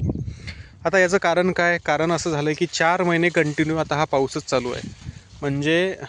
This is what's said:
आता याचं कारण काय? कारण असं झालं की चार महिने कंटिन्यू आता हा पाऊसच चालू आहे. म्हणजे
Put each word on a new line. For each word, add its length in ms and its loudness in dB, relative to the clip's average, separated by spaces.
आता 140 4
याचं 180 4
कारण 340 2
काय? 260 2
कारण 340 0
असं 200 -2
झालं 260 0
की 80 0
चार 380 2
महिने 260 2
कंटिन्यू 480 0
आता 180 -2
हा 80 2
पाऊसच 400 0
चालू 280 -2
आहे. 180 -8
म्हणजे 540 0